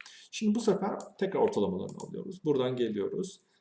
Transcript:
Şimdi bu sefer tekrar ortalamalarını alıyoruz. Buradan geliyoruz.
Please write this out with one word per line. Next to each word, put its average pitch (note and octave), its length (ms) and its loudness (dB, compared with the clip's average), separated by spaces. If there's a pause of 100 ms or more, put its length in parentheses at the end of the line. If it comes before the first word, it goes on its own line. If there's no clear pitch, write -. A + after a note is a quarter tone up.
(300)
Şimdi G#3+ 240 2
bu A#3+ 60 0
sefer G3+ 380 2 (200)
tekrar F#3 220 0
ortalamalarını G2 580 0 (100)
alıyoruz. - 360 -10
Buradan C3 320 2
geliyoruz. A2 640 -2 (200)